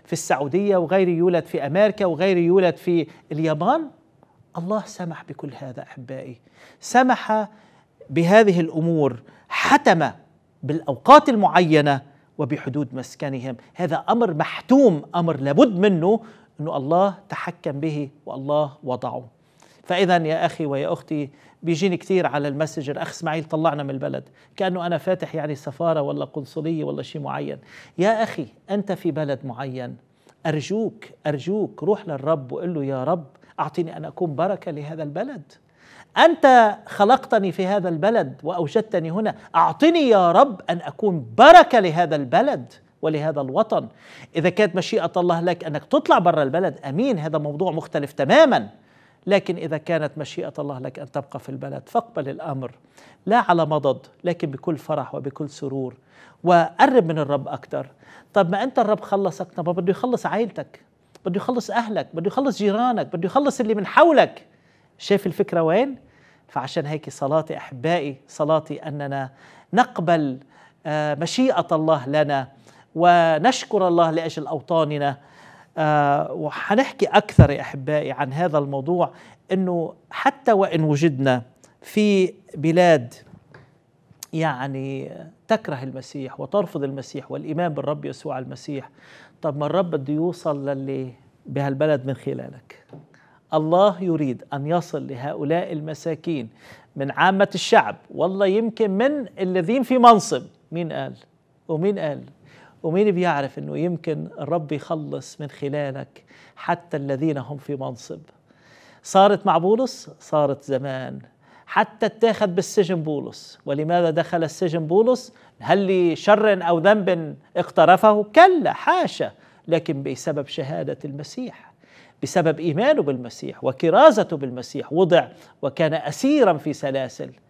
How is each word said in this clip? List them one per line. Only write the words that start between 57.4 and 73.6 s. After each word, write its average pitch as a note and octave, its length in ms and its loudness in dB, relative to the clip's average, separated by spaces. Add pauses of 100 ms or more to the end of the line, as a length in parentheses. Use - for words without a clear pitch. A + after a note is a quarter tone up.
أكتر. C#3 400 -8 (460)
طب F3+ 180 4
ما G3+ 120 -2
أنت C4 160 0
الرب G#3 200 2
خلصك، G3 520 -4
طب E3+ 120 -8
بده F3 280 -2
يخلص A#3 340 -2
عائلتك، F3 560 -6 (440)
بده F#3 120 -2
يخلص A#3 340 -4
أهلك، G#3+ 420 -4
بده E3 140 -6
يخلص B3+ 300 -2
جيرانك، G#3 580 -2
بده E3+ 100 -4
يخلص C4+ 340 0
اللي A3 160 -2
من G3+ 100 -4
حولك. C#4 600 2 (520)
شايف G3 300 -2
الفكرة F3 340 -2
وين؟ A3 340 0 (520)
فعشان C3+ 380 -6
هيك D3+ 240 -10
صلاتي D3+ 480 -4
أحبائي، C#3+ 600 -6 (100)
صلاتي D3+ 480 -2
أننا C#3 560 -8 (420)
نقبل، E3 640 0 (460)
آه، D3+ 300 -2
مشيئة E3+ 560 0
الله D#3 380 2
لنا، C#3+ 380 0 (480)
ونشكر F3 920 4